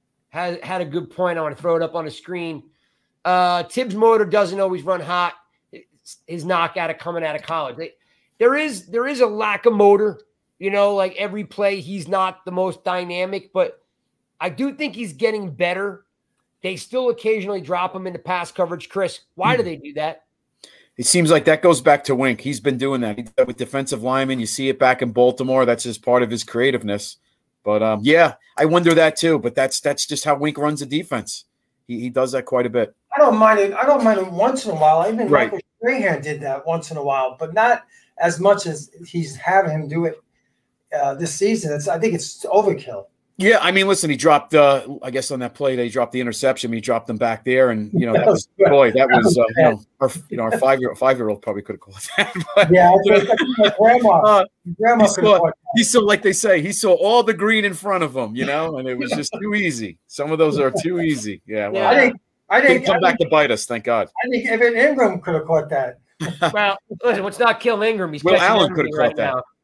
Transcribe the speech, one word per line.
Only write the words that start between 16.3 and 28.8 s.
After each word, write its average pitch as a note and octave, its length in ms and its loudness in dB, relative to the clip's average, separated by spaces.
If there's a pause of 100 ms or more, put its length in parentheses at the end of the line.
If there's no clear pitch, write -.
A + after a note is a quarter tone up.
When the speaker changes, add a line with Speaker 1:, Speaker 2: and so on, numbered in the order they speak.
Speaker 1:
They F#3 160 -8
still B3+ 320 -4
occasionally G#3+ 500 -4
drop F3+ 340 -4
him F#3 140 -10
into F3+ 120 -10
pass F3 300 -6
coverage. E3+ 380 -6
Chris, F#3+ 320 -6 (160)
why A3 220 0
do A3+ 60 0
Speaker 2:
Hmm. F3+ 40 -4
Speaker 1:
they E3 80 -8
do C#3+ 200 -16
that? D3+ 280 -8 (720)
Speaker 2:
It A#2+ 100 -8
seems E3 260 2
like D3+ 140 4
that D#3 160 4
goes E3 200 4
back D3 240 4
to C#3 100 0
Wink. B2+ 240 -2
He's C3 220 -8
been C3 160 -2
doing C3 240 -2
that. G#2+ 160 -6
He B2 60 -12
did A2 120 -14
that B2+ 120 4
with B2 100 -10
defensive C3 460 -6
linemen. C3 360 -2
You A2+ 60 -4
see C3+ 240 -4
it C3 100 -4
back B2+ 220 4
in A#2+ 100 -4
Baltimore. B2+ 540 2
That's A#2+ 180 0
just A#2 180 -10
part B2 220 2
of A2 80 -4
his A#2 140 -6
creativeness. A#2 720 -4 (480)
But, G#2+ 180 0
um, A2 200 0
yeah, D#3 320 4 (220)
I C#3 60 2
wonder E3 300 4